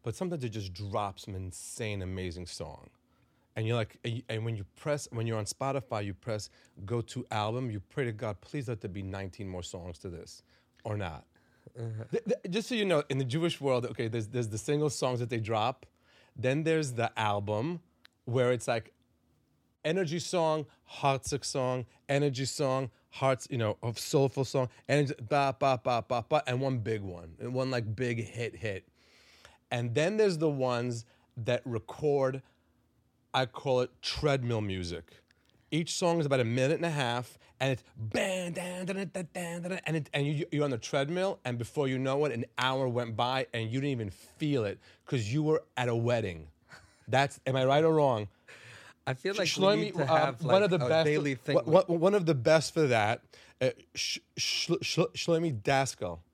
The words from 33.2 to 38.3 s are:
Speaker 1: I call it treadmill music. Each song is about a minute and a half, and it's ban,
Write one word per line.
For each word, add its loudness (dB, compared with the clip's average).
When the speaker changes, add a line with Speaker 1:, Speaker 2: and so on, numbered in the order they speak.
Speaker 1:
I 2
call 0
it 0
treadmill 2
music. -6
Each -2
song 4
is 2
about 4
a 4
minute 2
and -2
a 0
half, -2
and 2
it's -4
ban, -2